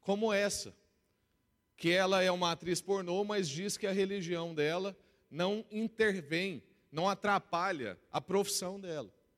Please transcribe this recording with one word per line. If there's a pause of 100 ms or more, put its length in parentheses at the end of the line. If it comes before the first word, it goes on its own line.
como
essa, (1000)
que
ela
é
uma
atriz
pornô,
mas
diz
que
a
religião
dela (340)
não
intervém, (280)
não
atrapalha (120)
a
profissão
dela. (260)